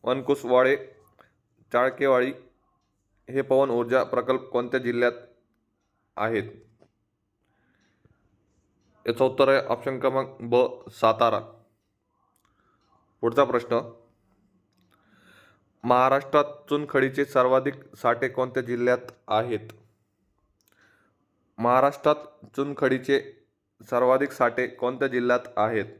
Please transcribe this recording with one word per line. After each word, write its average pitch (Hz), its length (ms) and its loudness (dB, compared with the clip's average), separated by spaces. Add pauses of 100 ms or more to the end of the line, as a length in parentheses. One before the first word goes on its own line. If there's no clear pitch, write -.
वनकुसवाडे 131 720 2 (920)
चाळकेवाडी 131 600 0 (960)
हे 135 120 -2
पवन 135 280 2
ऊर्जा 120 340 0
प्रकल्प 127 380 -2
कोणत्या 123 380 -4
जिल्ह्यात 120 320 0 (1040)
आहेत? 107 280 -2 (2750)
याचं 120 180 0
उत्तर 131 220 2
आहे 135 100 4
ऑप्शन 127 420 -4
क्रमांक 135 300 -2 (100)
ब, 120 160 -2 (340)
सातारा. 110 500 0 (1800)
पुढचा 120 220 2
प्रश्न, 120 480 -2 (1900)
महाराष्ट्रात 131 640 2 (240)
चुनखडीचे 139 560 0
सर्वाधिक 131 720 0
साठे 120 320 -2
कोणत्या 127 360 -4
जिल्ह्यात 123 480 -2 (160)
आहेत? 110 320 -2 (2000)
महाराष्ट्रात 131 580 2 (400)
चुनखडीचे 135 800 -2 (560)
सर्वाधिक 127 420 2
साठे 123 360 0
कोणत्या 131 400 -4
जिल्ह्यात 123 320 0 (180)
आहेत? 107 280 0 (140)